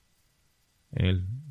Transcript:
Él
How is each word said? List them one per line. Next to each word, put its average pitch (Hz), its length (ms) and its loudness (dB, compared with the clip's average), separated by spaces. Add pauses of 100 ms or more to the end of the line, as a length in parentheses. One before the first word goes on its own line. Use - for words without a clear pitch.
(920)
Él 92 360 2 (240)